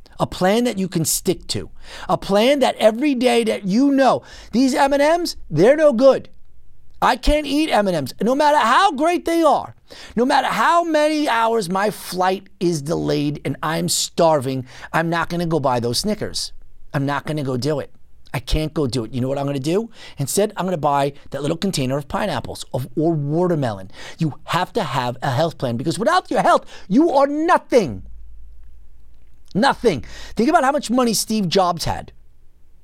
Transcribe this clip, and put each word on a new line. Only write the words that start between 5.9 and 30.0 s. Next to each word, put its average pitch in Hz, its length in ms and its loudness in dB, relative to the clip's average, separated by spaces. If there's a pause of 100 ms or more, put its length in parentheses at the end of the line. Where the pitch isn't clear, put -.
good. 240 360 4 (720)
I 226 160 4
can't 302 300 2
eat 294 240 0
M 208 180 2
and 170 140 0
Ms, - 180 -8
no 226 140 2
matter 294 240 4
how 294 340 4
great 330 320 0
they 330 180 2
are. 233 320 2 (400)
No 240 120 2
matter 269 220 2
how 285 360 2
many 302 440 2
hours 226 420 0
my 196 200 0
flight 185 580 -2 (120)
is 170 220 0
delayed 147 640 -2
and 143 180 -4
I'm 165 260 -2
starving, 135 800 0 (260)
I'm 165 160 0
not 165 220 -2
gonna 175 160 -2
go 160 120 0
buy 131 220 0
those 117 200 -2
Snickers. 196 520 -6 (400)
I'm 139 140 -2
not 143 180 -4
gonna 151 200 -4
go 131 120 -2
do 143 240 -2
it. - 100 -10 (420)
I 135 60 -4
can't 156 340 -2
go 151 140 0
do 120 180 -2
it. 107 80 -12
You 127 80 -4
know 127 80 -2
what 139 100 -2
I'm 139 80 -2
gonna 143 120 -2
do? 175 320 -2 (280)
Instead, 196 380 0
I'm 170 100 -4
gonna 185 100 -2
buy 143 380 0 (160)
that 139 120 -8
little 147 140 -2
container 139 400 -2
of 147 100 -6
pineapples 185 640 -6
of, 139 220 -4
or 165 180 2
watermelon. 143 800 0 (280)
You 156 260 -2
have - 300 -2
to 220 100 0
have 127 360 -2
a 151 100 -2
health 147 280 0
plan, 120 180 -2
because 139 220 -2
without 320 320 0
your 220 120 0
health, 330 220 4 (240)
you 269 220 4
are 277 160 4
nothing. 285 760 2 (1500)
Nothing. 214 520 2 (320)